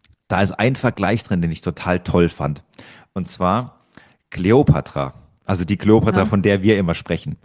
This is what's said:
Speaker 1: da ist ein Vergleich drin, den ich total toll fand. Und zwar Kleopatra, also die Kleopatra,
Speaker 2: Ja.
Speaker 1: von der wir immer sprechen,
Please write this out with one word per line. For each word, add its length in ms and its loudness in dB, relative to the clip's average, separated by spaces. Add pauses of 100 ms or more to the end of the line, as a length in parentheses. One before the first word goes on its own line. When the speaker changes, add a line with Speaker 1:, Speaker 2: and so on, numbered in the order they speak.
(260)
Speaker 1:
da 160 0
ist 100 0
ein 220 0
Vergleich 480 -2
drin, 180 -2
den 120 -2
ich 80 -8
total 400 -4
toll 300 2
fand. 340 -8 (480)
Und 160 -8
zwar 500 -4 (520)
Kleopatra, 840 0 (300)
also 200 -2
die 120 -2
Kleopatra, 440 4
Speaker 2:
Ja. 60 2
Speaker 1:
von 160 2
der 220 2
wir 140 4
immer 160 0
sprechen, 500 -6